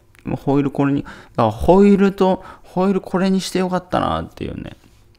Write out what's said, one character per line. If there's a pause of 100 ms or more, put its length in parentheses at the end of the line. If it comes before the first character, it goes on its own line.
(240)
も
う
ホ
イ
ー
ル
こ
れ
に、
だ
か (220)
ら
ホ
イ
ー
ル
と、 (180)
ホ
イ
ー
ル
こ
れ
に
し
て
よ
か
っ
た
な
っ
て
い
う
ね。 (420)